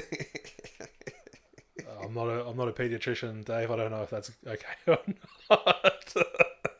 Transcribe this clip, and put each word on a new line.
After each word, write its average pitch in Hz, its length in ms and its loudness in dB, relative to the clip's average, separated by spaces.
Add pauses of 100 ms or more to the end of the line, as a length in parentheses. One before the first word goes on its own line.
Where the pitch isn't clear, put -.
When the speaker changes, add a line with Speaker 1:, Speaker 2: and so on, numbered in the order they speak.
Speaker 1:
<laughs> - 880 -14 (1120)
Speaker 2:
I'm 107 120 -8
not 117 140 -2
a, 120 180 -2
I'm 120 100 -8
not 123 120 0
a 110 40 -2
paediatrician, 113 720 -4
Dave. 113 260 -2
I 117 60 0
don't 110 140 0
know 110 120 -4
if 104 80 -6
that's 110 220 -6 (140)
okay 110 280 -8
<laughs> - 140 -16
or 160 100 8 (520)
not. - 680 4 (640)